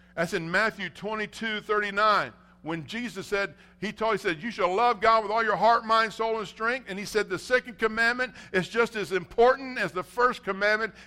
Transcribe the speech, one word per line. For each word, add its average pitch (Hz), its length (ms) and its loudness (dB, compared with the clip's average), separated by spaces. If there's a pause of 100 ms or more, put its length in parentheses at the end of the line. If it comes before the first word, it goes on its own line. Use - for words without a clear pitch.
(140)
That's 170 200 -4
in 165 140 -4
Matthew 196 420 0
twenty-two 214 720 -6
thirty-nine. 202 720 2 (300)
When 160 220 -6
Jesus 190 440 -8
said, 196 260 -2 (260)
he 208 120 -6
told, 220 220 0
he 190 40 0
said, 175 240 -4
"You 233 80 -6
shall 185 240 0
love 233 260 2
God 226 220 4
with 196 80 -4
all 226 140 0
your 214 100 0
heart, 226 300 4
mind, 220 280 2
soul, 226 280 -2
and 190 80 -8
strength." 240 400 -4
And 190 100 -8
he 208 60 -8
said, 202 240 -2
"The 180 100 -4
second 247 400 -2
commandment 233 560 0 (180)
is 185 160 0
just 226 280 0
as 180 160 -4
important 254 680 2
as 202 140 -2
the 180 100 -4
first 247 400 0
commandment," 208 500 0 (140)